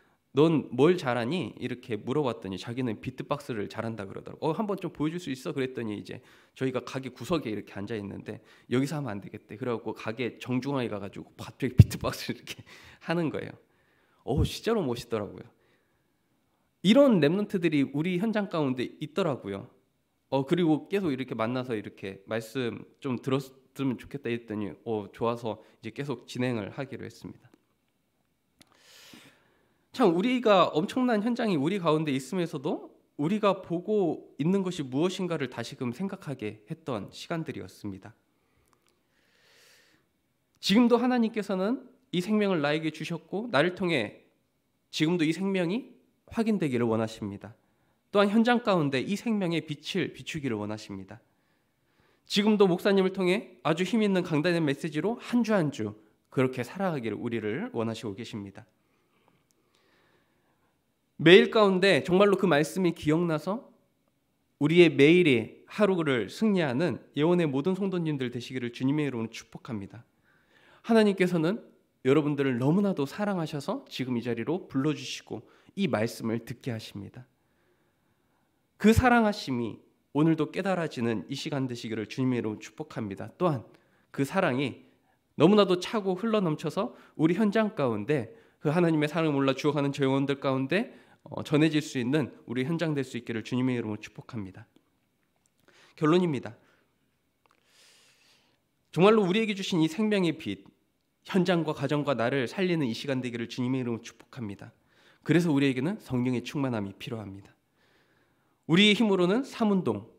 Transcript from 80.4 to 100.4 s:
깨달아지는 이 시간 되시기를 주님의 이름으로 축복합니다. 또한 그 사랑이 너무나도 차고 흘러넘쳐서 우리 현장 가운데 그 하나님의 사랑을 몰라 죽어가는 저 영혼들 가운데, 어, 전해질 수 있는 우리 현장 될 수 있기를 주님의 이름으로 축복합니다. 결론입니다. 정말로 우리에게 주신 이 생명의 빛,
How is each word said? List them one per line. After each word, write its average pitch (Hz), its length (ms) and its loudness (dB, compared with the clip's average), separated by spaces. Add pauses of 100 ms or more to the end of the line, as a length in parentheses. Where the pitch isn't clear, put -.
깨달아지는 160 800 -2
이 135 60 -8
시간 139 320 -4
되시기를 110 400 -6
주님의 127 320 -2
이름으로 107 200 -4
축복합니다. 104 800 -10
또한 151 260 0 (460)
그 139 140 -2
사랑이 139 580 -2 (520)
너무나도 185 440 6
차고 190 360 -4
흘러넘쳐서 190 840 -2 (180)
우리 165 200 2
현장 214 400 2
가운데 113 600 -2 (240)
그 - 100 -2
하나님의 160 400 4
사랑을 160 260 0
몰라 139 200 2
죽어가는 143 380 0
저 139 120 -2
영혼들 139 360 0
가운데, 135 580 -2 (240)
어, - 220 -10
전해질 151 360 2
수 143 180 -6
있는 131 360 0 (120)
우리 123 180 -2
현장 160 300 -2
될 139 100 -2
수 - 140 -10
있기를 113 260 -8
주님의 127 320 0
이름으로 107 240 -6
축복합니다. 107 640 -14 (1300)
결론입니다. 156 640 0 (2250)
정말로 208 320 6
우리에게 208 320 2
주신 190 260 -2
이 160 60 4
생명의 190 520 0
빛, - 260 -8 (600)